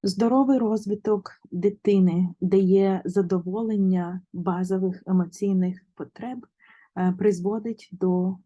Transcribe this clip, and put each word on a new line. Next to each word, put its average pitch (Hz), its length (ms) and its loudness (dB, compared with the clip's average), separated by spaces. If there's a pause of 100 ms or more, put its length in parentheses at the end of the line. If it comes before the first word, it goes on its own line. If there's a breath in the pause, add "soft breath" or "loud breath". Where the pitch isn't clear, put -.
Здоровий 254 520 2
розвиток 208 800 -2 (100)
дитини 185 880 2
дає 190 640 2
задоволення 185 1160 -2 (120)
базових 185 760 -4
емоційних 185 760 -2 (100)
потреб, 247 520 -14 (500 soft breath)
е, 180 220 0
призводить 208 720 -2
до 185 540 -2